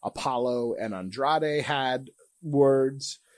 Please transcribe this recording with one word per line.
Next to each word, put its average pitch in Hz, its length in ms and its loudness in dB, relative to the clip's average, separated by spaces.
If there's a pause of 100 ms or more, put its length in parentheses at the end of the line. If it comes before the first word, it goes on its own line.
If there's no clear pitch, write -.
Apollo 123 720 -2
and 107 180 -6
Andrade 139 720 -2
had 131 460 -2 (320)
words. 139 800 2 (180)